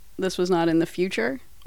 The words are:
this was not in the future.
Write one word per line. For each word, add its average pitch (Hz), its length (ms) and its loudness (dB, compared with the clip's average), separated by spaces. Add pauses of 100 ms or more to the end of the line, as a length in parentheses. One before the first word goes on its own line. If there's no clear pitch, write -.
(180)
this 185 180 -2
was 180 140 2
not 170 180 4
in 165 120 4
the 156 60 2
future. 220 540 -2 (260)